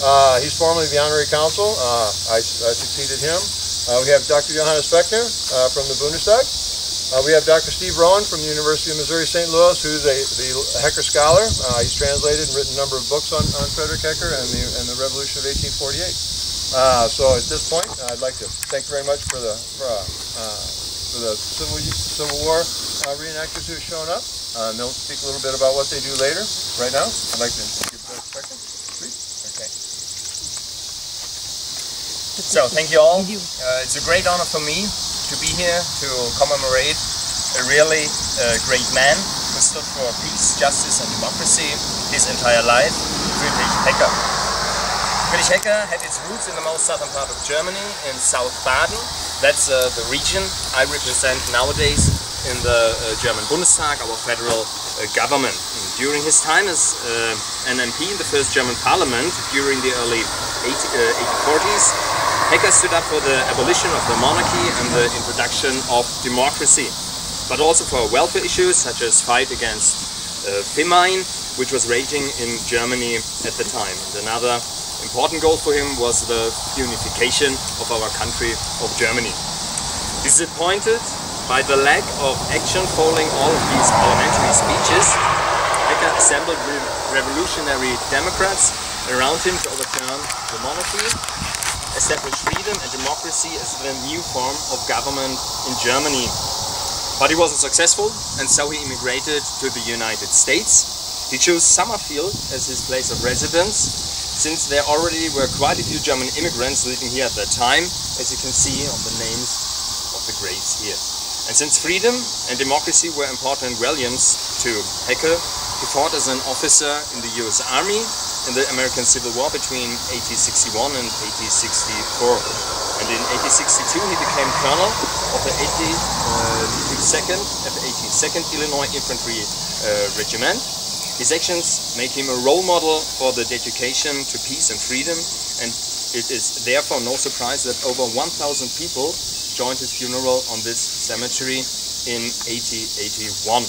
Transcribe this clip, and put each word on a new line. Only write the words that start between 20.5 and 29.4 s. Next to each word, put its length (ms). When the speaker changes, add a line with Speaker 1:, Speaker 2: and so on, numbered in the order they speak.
Speaker 1:
for 160
the 80
Civil, 400
Civil 720
War, 100
uh, 640
reenactors 480
who 80
have 80
shown 240
up. 160
Uh, 160
and 80
they'll 80
speak 320
a 80
little 160
bit 80
about 240
what 160
they 80
do 160
later. 240
Right 100
now, 140
I'd 320
like 160
to 80
give 80
the 160
second, 400
please. 160